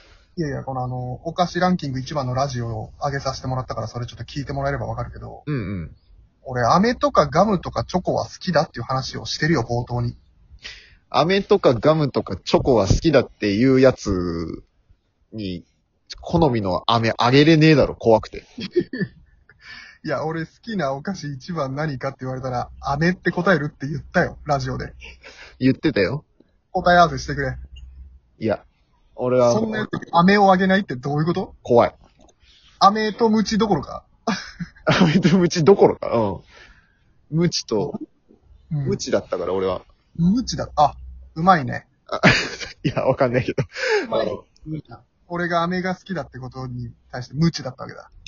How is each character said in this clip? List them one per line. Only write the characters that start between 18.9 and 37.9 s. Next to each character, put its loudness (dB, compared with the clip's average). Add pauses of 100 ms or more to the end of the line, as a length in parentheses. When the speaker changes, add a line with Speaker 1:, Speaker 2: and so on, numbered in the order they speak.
Speaker 1:
い -10
や、 -4
俺 -6
好 -20 (100)
き -8
な -2
お -10
菓 -8
子 -10
一 -12
番 -4
何 -4
か -6
っ -6
て -20
言 -6
わ -6
れ -8
た -8
ら、 -6 (100)
飴 0
っ -2
て -2
答 2
え 2
る -4
っ -8
て -12
言 -8
っ -14
た -2
よ、 -6 (100)
ラ 0
ジ -6
オ -6
で。 -10 (680)
Speaker 2:
言 4
っ -2
て 0
た 0
よ。 -2 (480)
Speaker 1:
答 2
え 6
合 8
わ 4
せ -6
し -10
て -6
く -4
れ。 -4 (840)
Speaker 2:
い -4
や、 -2 (500)
俺 0
は。 6
Speaker 1:
そ 0
ん -4
な -4
や -4
つ -10
に -6 (100)
飴 6
を 6
あ 6
げ 2
な 2
い 2
っ -6
て -8
ど -6
う 0
い 0
う 0
こ 0
と？ -6
Speaker 2:
怖 4
い。 -8 (840)
Speaker 1:
飴 4
と 2
ム 2
チ -2
ど 2
こ 2
ろ -4
か？ -12 (840)
Speaker 2:
飴 4
と 4
ム 4
チ -2
ど 8
こ 6
ろ 2
か？ -2 (920)
う -6
ん。 0
ム 0
チ -6
と、 -4 (720)